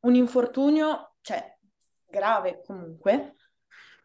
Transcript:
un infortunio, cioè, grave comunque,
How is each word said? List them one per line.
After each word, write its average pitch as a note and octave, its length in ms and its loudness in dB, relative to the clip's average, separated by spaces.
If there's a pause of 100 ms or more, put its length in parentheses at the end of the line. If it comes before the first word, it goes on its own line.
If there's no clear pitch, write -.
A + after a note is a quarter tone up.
un B3 140 4
infortunio, C4 1080 0
cioè, - 340 -10 (500)
grave G3 600 -2
comunque, F#3+ 720 -4 (680)